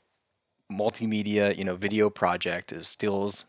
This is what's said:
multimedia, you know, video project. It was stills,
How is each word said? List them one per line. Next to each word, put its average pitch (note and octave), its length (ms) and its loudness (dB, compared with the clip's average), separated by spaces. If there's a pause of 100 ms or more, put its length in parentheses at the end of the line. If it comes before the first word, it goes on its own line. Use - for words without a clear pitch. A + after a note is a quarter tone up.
(720)
multimedia, G#2 840 0
you G2 60 -6
know, F#2 120 -2
video G#2 360 2
project. F2 600 0
It - 60 -8
was D#3+ 100 -2
stills, G2+ 600 0